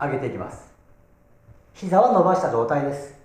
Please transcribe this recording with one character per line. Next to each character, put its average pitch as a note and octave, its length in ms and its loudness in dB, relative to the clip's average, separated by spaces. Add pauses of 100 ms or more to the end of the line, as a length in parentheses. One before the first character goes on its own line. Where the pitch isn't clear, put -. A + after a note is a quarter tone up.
上 C#3 120 -4
げ - 40 -4
て B2+ 100 -6
い A2+ 40 -6
き G2 60 -10
ま - 140 -12
す。 - 220 -20 (1000)
膝 F#3 280 2
は B3 100 4
伸 F#3 120 4
ば F3 120 2
し - 60 -2
た B2 100 -2
状 A#2 140 0
態 C#3+ 160 -2
で C#3 120 -4
す。 - 200 -14 (120)